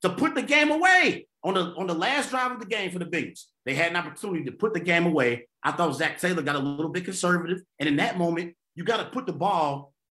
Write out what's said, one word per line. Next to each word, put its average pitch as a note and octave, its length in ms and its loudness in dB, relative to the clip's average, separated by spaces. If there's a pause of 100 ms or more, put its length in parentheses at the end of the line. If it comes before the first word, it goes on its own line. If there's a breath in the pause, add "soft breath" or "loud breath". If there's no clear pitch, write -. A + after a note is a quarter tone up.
to F3+ 80 0
put D4+ 260 0
the B3+ 60 2
game D4+ 300 4
away F4 560 4 (160)
on F#3+ 100 0
the, F3+ 240 0
on F#3 100 -4
the F3 60 -2
last A#3+ 380 0
drive B3+ 200 -2
of B3 80 -10
the A3 60 -12
game G3 260 -4
for F3+ 80 -6
the F3 60 -4
Bengals. - 400 -6 (200)
They C3+ 100 -2
had E3+ 160 2
an F3 40 -4
opportunity E3 500 -4
to B2+ 60 -6
put G#3+ 220 -2
the F3+ 60 -2
game E3+ 260 2
away. B2+ 420 2 (160)
I D3+ 80 0
thought D#3 240 0
Zac D#3 240 -2
Taylor F3+ 220 0
got C#3+ 140 -2
a C#3+ 40 -2
little C#3+ 320 -2
bit F3+ 140 -4
conservative. F3+ 560 0 (180)
And D3 80 0
in C#3+ 100 4
that F#3 200 0
moment, E3+ 380 -2 (200)
you F3 80 -10
gotta G#3 220 0
put - 220 -6
the F3+ 60 -4
ball D3+ 600 0 (180)